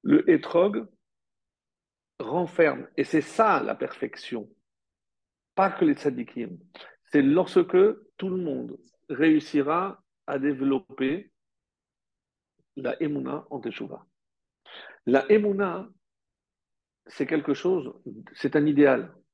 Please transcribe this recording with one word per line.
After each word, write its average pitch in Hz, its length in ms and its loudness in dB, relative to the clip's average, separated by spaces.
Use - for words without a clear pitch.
Le - 280 4
Etrog 202 580 0
renferme, 151 760 0
et 139 80 0
c'est 160 160 2
ça 185 420 2
la 107 120 -4
perfection, - 720 -8
pas 190 160 2
que 190 140 0
les 147 100 4
tzadikim, 120 640 -6
c'est 147 160 2
lorsque 175 560 2
tout 190 140 -8
le 185 80 -4
monde 131 400 -8
réussira 156 920 0
à 143 120 -4
développer 135 920 -2
la 127 260 -8
Emouna 143 480 -6
en 135 100 -10
Teshuvah. - 460 -12
La 131 240 2
Emouna, 202 580 0
c'est - 200 -6
quelque 143 280 -2
chose, 180 380 -2
c'est 135 220 -2
un 147 80 4
idéal. 139 500 4